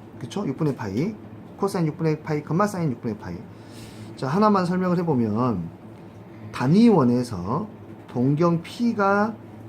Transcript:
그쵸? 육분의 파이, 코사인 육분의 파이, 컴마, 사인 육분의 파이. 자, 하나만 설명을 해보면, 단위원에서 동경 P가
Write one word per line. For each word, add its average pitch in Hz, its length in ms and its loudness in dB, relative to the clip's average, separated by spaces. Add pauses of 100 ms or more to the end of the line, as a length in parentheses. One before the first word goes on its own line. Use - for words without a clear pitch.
(200)
그쵸? 190 280 -6
육분의 139 280 0
파이, 123 400 -2 (440)
코사인 196 280 0
육분의 151 360 0
파이, 151 200 -2
컴마, 185 240 2
사인 196 240 0
육분의 117 280 -4
파이. 87 180 -8 (800)
자, 139 100 -6
하나만 190 400 4
설명을 180 320 2
해보면, 117 720 0 (840)
단위원에서 127 1160 4 (400)
동경 151 540 2
P가 208 720 2 (340)